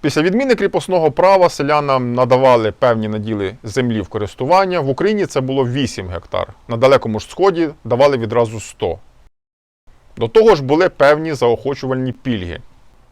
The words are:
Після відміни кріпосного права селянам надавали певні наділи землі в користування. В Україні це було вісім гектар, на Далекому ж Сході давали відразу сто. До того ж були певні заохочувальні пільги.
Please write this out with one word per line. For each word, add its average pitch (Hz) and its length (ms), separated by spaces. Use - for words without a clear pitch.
Після 151 200
відміни 233 320
кріпосного 180 560
права 180 380
селянам 139 640
надавали 123 580
певні 113 360
наділи 107 540
землі 110 380
в 92 80
користування. 170 720
В 135 80
Україні 190 380
це 143 140
було 131 260
вісім 120 420
гектар, 90 400
на 117 80
Далекому 117 440
ж - 60
Сході 170 420
давали 131 320
відразу 113 440
сто. - 380
До 113 120
того 220 260
ж 147 80
були 156 260
певні 151 460
заохочувальні 127 760
пільги. 90 480